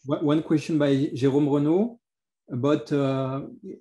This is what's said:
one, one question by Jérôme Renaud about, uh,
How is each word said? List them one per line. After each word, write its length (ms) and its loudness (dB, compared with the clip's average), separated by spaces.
one, 180 -2
one 180 2
question 360 0
by 100 2
Jérôme 640 2
Renaud 480 2
about, 400 0
uh, 520 -2